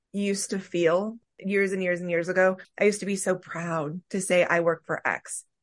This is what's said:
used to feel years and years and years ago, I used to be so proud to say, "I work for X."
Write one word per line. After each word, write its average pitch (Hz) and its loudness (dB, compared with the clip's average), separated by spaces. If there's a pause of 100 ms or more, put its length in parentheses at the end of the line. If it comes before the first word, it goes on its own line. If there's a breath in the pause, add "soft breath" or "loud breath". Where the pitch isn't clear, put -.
(120)
used 202 -2
to 196 -4
feel 185 0 (180)
years 196 0
and 190 -2
years 175 0
and 180 -6
years 170 0
ago, 185 4 (220 loud breath)
I 202 4
used 208 2
to 190 -6
be 196 -2
so 190 0
proud 165 -6
to 190 -2
say, 180 4
"I 170 2
work 165 0
for - -4
X." - -6 (180)